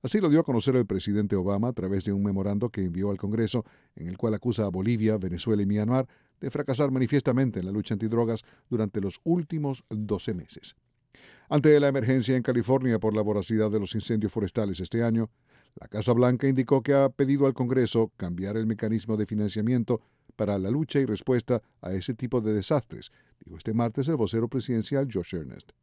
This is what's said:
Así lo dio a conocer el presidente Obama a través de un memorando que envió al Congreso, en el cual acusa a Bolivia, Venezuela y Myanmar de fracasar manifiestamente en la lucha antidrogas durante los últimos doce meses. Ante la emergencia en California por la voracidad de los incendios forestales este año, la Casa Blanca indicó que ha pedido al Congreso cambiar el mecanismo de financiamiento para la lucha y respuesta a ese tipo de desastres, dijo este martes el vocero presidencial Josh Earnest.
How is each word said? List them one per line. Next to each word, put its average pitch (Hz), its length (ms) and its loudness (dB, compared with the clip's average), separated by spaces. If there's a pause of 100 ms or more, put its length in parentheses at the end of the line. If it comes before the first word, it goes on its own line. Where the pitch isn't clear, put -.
Así 170 160 0
lo 180 100 4
dio 156 120 6
a - 20 2
conocer 127 320 2
el 123 100 4
presidente 101 500 0
Obama 101 340 0
a 123 40 -6
través 95 300 -2
de 104 80 -2
un 98 100 0
memorando 101 480 0
que 98 140 -4
envió 92 260 -2
al 98 80 -2
Congreso, 110 460 -2 (320)
en - 120 -12
el 92 100 -10
cual 110 180 0
acusa 113 300 -2
a 98 40 -2
Bolivia, 107 480 0
Venezuela 95 460 -2
y - 20 0
Myanmar 107 400 0 (360)
de 135 100 -6
fracasar 139 400 0
manifiestamente 127 720 2
en 90 40 -4
la 95 60 -6
lucha 107 240 -2
antidrogas 113 480 0 (260)
durante 107 300 -2
los 95 240 -6
últimos 156 680 -2
doce 107 440 -4
meses. - 420 -12 (720)
Ante 147 300 6
la 143 80 4
emergencia 131 480 2
en 123 80 0
California 123 560 2
por 107 160 0
la 107 60 0
voracidad 104 500 0
de 107 80 0
los 98 160 -6
incendios 107 360 -2
forestales 101 500 -2
este 117 200 -4
año, 113 300 0 (440)
la - 120 -18
Casa 104 240 -2
Blanca 123 360 4
indicó 135 360 2
que 143 100 2
ha 139 160 4
pedido 139 380 2
al 131 60 2
Congreso 120 640 2
cambiar 95 400 -4
el 110 100 0
mecanismo 110 480 -2
de 107 100 0
financiamiento 110 760 -2 (340)
para 101 220 0
la 95 140 -2
lucha 147 280 0
y 135 60 2
respuesta 120 560 0 (180)
a 92 140 -8
ese 98 220 -4
tipo 120 260 -2
de 107 120 0
desastres, - 580 -2 (340)
dijo - 100 -18
este - 160 -6
martes 117 360 0
el 165 80 0
vocero 113 320 0
presidencial 127 640 -2
Josh 92 240 -6
Earnest. 71 360 -12 (120)